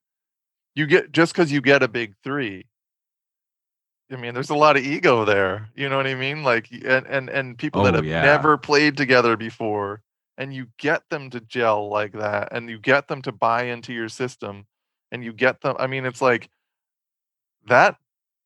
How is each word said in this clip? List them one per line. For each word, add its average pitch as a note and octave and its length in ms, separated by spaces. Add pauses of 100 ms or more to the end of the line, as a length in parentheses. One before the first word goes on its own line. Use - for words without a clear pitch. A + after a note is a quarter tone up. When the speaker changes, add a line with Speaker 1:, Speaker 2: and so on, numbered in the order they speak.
(760)
Speaker 1:
you D3+ 120
get, D#3 240
just E3 240
'cause E3 160
you C#3+ 100
get C3+ 220
a B2+ 40
big A2+ 360
three, B2 420 (1500)
I C3+ 40
mean, A#2+ 180
there's C3 160
a D#3 60
lot D3 220
of C3 60
ego C3+ 420
there. G2+ 500
You C#3 140
know C3+ 80
what C3+ 100
I C3+ 80
mean? C#3 280
Like, A#2 280
y-, A#2+ 140
and, C3 220
and, C3 220
and B2+ 280
people D3 260
that - 100
Speaker 2:
Oh, - 40
Speaker 1:
have D3+ 80
Speaker 2:
yeah. E2 180
Speaker 1:
never D3 340
played D3 400
together B2 400
before, G#2+ 640 (360)
and C3+ 160
you C3 140 (120)
get - 300
them C#3 220
to B2 100
gel A2 480
like G#2 240
that, G#2 380
and A#2 180
you A2+ 100
get C3+ 280
them C#3+ 160
to C3+ 80
buy A#2 320
into A#2+ 300
your A2+ 160
system, G#2 560 (460)
and B2 120
you A#2 100
get B2 280
them, C3+ 180
I C3 80
mean, C3 180
it's B2+ 160
like, B2 280 (1160)
that, C3+ 300 (480)